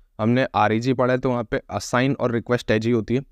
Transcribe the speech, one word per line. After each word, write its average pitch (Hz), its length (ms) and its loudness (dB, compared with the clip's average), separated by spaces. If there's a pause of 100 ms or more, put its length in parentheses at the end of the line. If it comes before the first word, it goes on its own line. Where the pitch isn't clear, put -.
(180)
हमने 120 360 2
आरईजी 110 400 2
पढ़ा 127 180 2
है 127 60 2
तो 131 120 -2
वहाँ 120 140 -2
पे 127 160 -4 (100)
असाइन 127 500 0
और 120 120 0
रिक्वेस्ट 117 380 -2
एजी 110 200 2
होती 117 240 0
है, 127 60 0 (120)